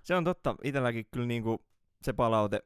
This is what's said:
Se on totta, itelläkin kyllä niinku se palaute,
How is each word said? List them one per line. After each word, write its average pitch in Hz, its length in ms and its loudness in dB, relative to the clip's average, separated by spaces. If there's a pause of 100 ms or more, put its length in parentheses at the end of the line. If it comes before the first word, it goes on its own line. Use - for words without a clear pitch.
Se 175 120 0
on 175 100 2
totta, 170 400 0
itelläkin 123 460 0
kyllä 120 160 -2
niinku 117 380 -2 (400)
se 131 80 -2
palaute, 107 540 2